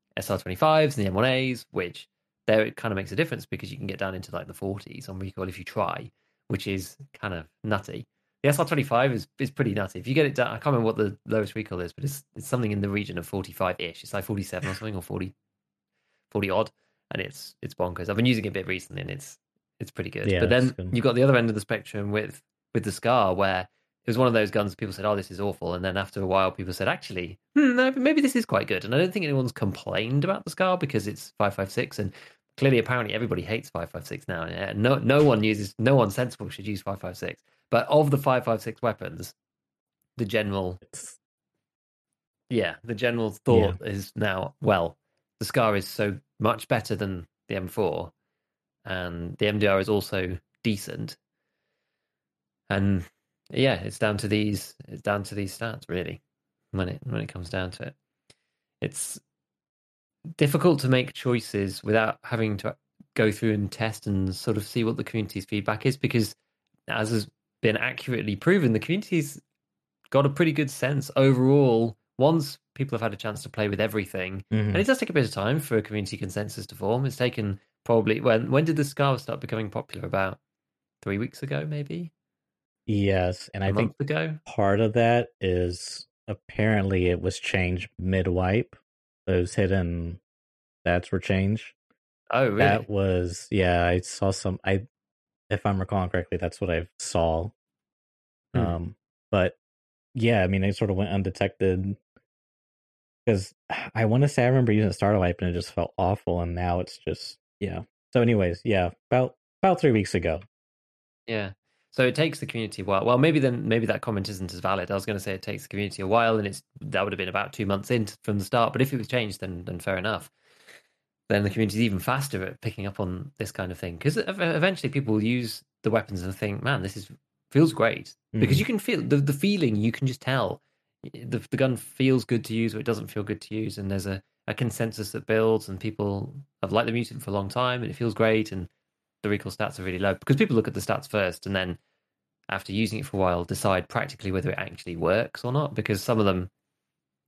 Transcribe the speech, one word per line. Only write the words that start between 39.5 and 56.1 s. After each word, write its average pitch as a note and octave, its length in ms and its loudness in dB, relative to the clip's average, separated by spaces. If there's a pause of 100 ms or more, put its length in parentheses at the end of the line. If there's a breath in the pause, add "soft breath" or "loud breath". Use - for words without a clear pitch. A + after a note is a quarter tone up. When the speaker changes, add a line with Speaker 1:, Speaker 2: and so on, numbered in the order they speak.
Speaker 1:
the A#2 80 -2
general, G2 560 -2
Speaker 2:
It's - 360 -18 (1300)
Speaker 1:
yeah, G2+ 340 -2
the A#2 120 -8
general A#2 340 -2
Speaker 2:
Yeah. G2+ 160 -12
Speaker 1:
thought F#2+ 420 4
is G2 300 -6
now, G2 440 -2
well, F2+ 360 2 (420)
the G#2+ 60 -6
Scar A2 320 2
is F#2 100 -4
so G#2 320 -2 (220)
much A2 260 0
better A2+ 280 0
than F#2+ 300 -6 (220)
the G#2 80 -6
M F#2 140 -6
four, F2 420 -2 (720)
and F2 540 -8
the G#2 100 2
M G#2 120 0
D G2+ 80 4
R G2 120 6
is F#2+ 80 -2
also F#2+ 500 -2 (240)
decent. A#2+ 560 -4 (1500)
And G2 360 2 (480)
yeah, B2+ 240 2
it's G2+ 240 -8
down G#2+ 180 0
to G#2+ 100 -4
these, G#2 460 0 (140)
it's - 160 -14
down G2+ 220 0
to G2+ 100 -12
these G2 200 -6
stats, A2+ 320 -8
really, E2 360 -6 (480)